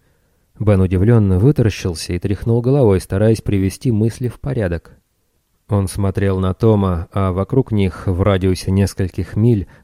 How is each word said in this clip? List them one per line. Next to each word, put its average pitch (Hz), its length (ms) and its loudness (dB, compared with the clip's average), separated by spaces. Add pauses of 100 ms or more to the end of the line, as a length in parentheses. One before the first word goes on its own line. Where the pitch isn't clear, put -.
(580)
Бен 101 220 2
удивленно 95 600 4
вытаращился 107 720 0
и 87 80 -4
тряхнул 113 400 -2
головой, 120 400 2
стараясь 110 400 0
привести 95 500 -2
мысли 113 380 -2
в 117 100 -10
порядок. 104 580 -6 (720)
Он 98 200 0
смотрел 98 500 -2
на 92 160 -2
Тома, 95 580 0
а 95 200 -2
вокруг 98 400 -2
них 98 340 -2
в 92 160 -2
радиусе 92 480 0
нескольких 95 640 -2
миль 107 320 2 (160)